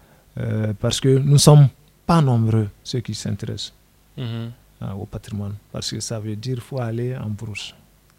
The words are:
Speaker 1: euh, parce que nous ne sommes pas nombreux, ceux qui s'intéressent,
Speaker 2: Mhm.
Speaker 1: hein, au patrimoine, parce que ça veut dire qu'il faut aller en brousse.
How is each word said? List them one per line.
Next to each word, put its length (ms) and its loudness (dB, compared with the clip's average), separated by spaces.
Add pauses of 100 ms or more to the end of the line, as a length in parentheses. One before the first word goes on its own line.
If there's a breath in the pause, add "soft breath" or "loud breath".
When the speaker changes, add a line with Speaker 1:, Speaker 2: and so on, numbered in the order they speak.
(400 soft breath)
Speaker 1:
euh, 400 -2
parce 200 -2
que 100 2
nous 240 4
ne 40 8
sommes 300 10 (380)
pas 160 4
nombreux, 460 2 (160)
ceux 160 -6
qui 160 -8
s'intéressent, 580 -8 (440)
Speaker 2:
Mhm. 340 -10 (300)
Speaker 1:
hein, 120 -8
au 140 -10
patrimoine, 480 -10 (160)
parce 180 -8
que 100 -8
ça 200 -8
veut 160 -8
dire 200 -6
qu'il 80 -8
faut 160 -10
aller 380 -6
en 120 -8
brousse. 440 -10 (460)